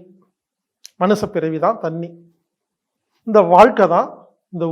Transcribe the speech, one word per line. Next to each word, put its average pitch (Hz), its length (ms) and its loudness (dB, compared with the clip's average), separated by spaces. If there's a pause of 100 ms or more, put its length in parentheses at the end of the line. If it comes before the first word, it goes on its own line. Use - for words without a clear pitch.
(1000)
மனுஷ 208 300 -2
பிறவி 160 300 -6
தான் 202 240 -4
தண்ணி, 170 260 -10 (1160)
இந்த 220 200 2
வாழ்க்கை 202 420 4
தான் 196 200 0 (420)
இந்த 170 220 -10